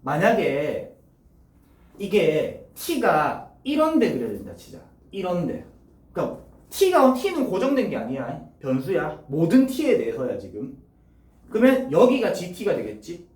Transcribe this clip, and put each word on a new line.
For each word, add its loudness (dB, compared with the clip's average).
만약에 0
이게 0
T가 -2
이런 2
데 2
그려진다 -8
치자. -20
이런 -4
데. -8
그러니까 -6
T가, 4
T는 -4
고정된 0
게 -6
아니야. -8
변수야. -4
모든 4
T에 0
대해서야 -4
지금. -12
그러면 4
여기가 4
지티가 -4
되겠지? -10